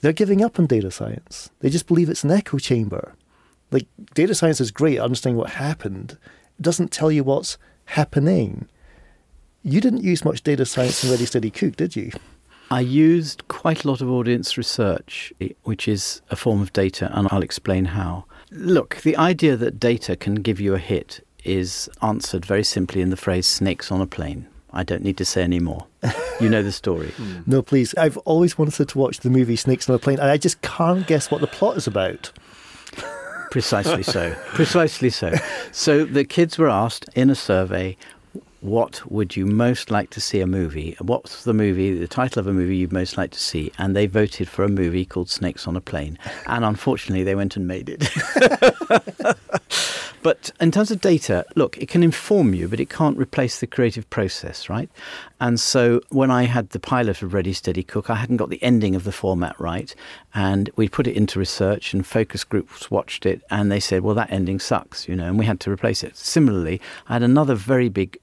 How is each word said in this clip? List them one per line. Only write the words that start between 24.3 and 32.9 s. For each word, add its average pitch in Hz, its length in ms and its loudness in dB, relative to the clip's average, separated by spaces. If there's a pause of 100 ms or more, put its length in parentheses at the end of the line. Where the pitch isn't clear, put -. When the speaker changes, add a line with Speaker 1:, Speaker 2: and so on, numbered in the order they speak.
Speaker 2:
I 90 120 -4
don't 87 180 -4
need 98 140 -2
to 92 80 -4
say - 180 0
any 87 160 2
more. 82 280 -4 (160)
Speaker 1:
<laughs> 120 100 0 (260)
Speaker 2:
You 113 120 4
know 110 120 4
the 101 80 -4
story. 82 420 -4
Speaker 3:
Hmm. 98 340 -10
Speaker 1:
No, 131 160 4
please. 131 320 2
I've 160 240 2
always 170 400 2
wanted 151 320 0
to - 80 -4
watch 127 220 0
the 127 100 0
movie 123 260 4
Snakes - 320 0
on 127 80 4
a - 20 0
Plane, 139 220 0
and 139 100 4
I 151 60 4
just - 240 -2
can't 175 460 0
guess 151 240 0
what 151 100 0
the - 60 2
plot - 320 0
is - 80 -4
about. 95 440 -2 (1200)